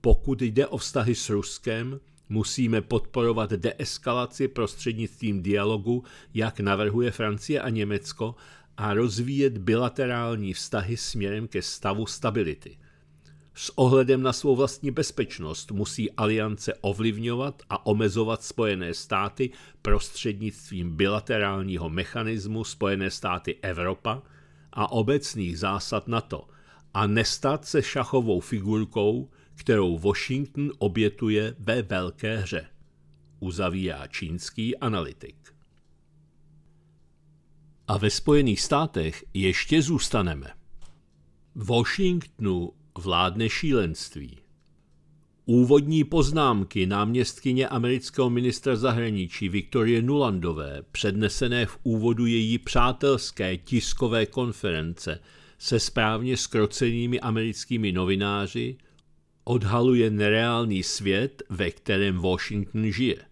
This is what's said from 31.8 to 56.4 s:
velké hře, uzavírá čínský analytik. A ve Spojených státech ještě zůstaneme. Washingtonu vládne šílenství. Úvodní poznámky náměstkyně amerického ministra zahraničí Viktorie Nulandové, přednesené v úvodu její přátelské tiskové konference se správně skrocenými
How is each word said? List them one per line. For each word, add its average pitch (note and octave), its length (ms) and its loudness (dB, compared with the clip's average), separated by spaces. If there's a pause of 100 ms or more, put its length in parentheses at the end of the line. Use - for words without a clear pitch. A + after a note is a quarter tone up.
velké G2 560 -4
hře, F2+ 280 -6 (760)
uzavírá F2+ 680 -4
čínský F2 680 -6
analytik. G2+ 580 -4 (2500)
A G2+ 100 0
ve G#2+ 120 2
Spojených C3+ 520 4
státech C#3+ 720 0
ještě F#2+ 480 2
zůstaneme. G#2+ 680 0 (1080)
Washingtonu A2+ 1160 0 (300)
vládne F#2 460 2
šílenství. E2+ 880 -2 (1080)
Úvodní C#3+ 580 6
poznámky C3 840 2
náměstkyně A#2 840 0
amerického B2 640 0
ministra A#2+ 460 0
zahraničí A2 720 -2
Viktorie A2+ 520 2
Nulandové, F2 880 0
přednesené A2 760 0
v - 180 -10
úvodu A2+ 420 2
její A#2 320 2
přátelské A#2+ 1000 2
tiskové A2+ 680 0
konference E2+ 920 -4 (400)
se A2+ 200 0
správně A2+ 580 0
skrocenými A#2 840 0